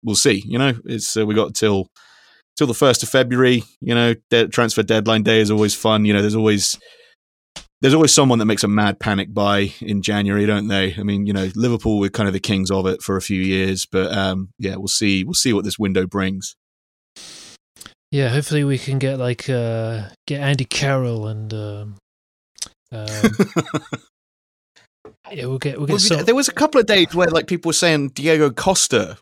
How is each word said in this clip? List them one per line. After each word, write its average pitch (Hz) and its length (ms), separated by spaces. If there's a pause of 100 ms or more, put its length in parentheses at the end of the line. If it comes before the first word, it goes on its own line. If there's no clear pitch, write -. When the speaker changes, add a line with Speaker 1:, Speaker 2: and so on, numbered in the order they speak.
Speaker 1:
we'll 107 140
see. 101 280
You 120 140
know, 135 140 (120)
it's, - 300
uh, 110 100
we 107 80
got 107 220
till, 101 320 (720)
till 151 100
the 117 60
first 127 280
of - 80
February. 123 540 (160)
You 120 160
know, 117 180 (160)
de-, 117 200
transfer 113 340
deadline 110 400
day 110 160
is 107 100
always 107 240
fun. 107 320
You 104 80
know, 101 80
there's 104 140
always, 107 420 (1040)
there's 135 120
always 156 200
someone 127 260
that 107 60
makes 113 200
a - 20
mad 104 320
panic 101 340
buy 101 460
in 101 220
January, 104 440
don't 104 220
they? 95 300
I 107 60
mean, 101 220
you 104 80
know, 95 220
Liverpool 113 420
were 98 120
kind 101 180
of 95 60
the 95 80
kings 95 280
of 95 160
it 92 160
for 98 140
a 92 60
few 95 200
years, 95 480
but, 92 220
um, 95 380 (100)
yeah, 95 160
we'll 95 140
see. 98 340
We'll 147 100
see 127 200
what 98 100
this 101 160
window 95 260
brings. 95 520 (1500)
Speaker 2:
Yeah, 139 160
hopefully 143 380
we 139 120
can 135 220
get, 135 200
like, 123 300
uh, 113 600 (180)
get 143 140
Andy 139 240
Carroll 123 640
and, 107 260
um, 104 420 (960)
um, 107 160
Speaker 1:
<laughs> 107 240 (2000)
Speaker 2:
yeah, 147 140
we'll 131 140
get, 135 180
we'll 143 100
get 160 60
Speaker 1:
Well, - 20
we, 202 40
Speaker 2:
some 170 260
Speaker 1:
there 233 100
was 269 140
a - 40
couple 302 260
of 220 80
days 190 280
where, 175 140
like, 160 180
people 170 220
were 160 40
saying 151 360
Diego 151 420
Costa 117 720